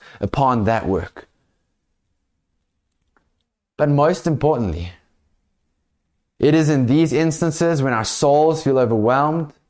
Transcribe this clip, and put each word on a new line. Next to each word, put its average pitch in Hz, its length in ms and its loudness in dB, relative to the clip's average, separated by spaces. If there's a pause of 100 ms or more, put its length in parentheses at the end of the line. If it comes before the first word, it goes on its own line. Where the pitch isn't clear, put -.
(220)
upon 123 440 -2
that 113 220 -2
work. 90 400 -6 (2500)
But 151 120 0
most 147 360 2
importantly, 117 680 -2 (1500)
it 151 140 2
is 156 160 2
in 135 160 2
these 143 260 2
instances 160 720 0
when 131 120 -2
our 110 120 -2
souls 156 580 2
feel 135 160 2
overwhelmed, 131 760 0 (160)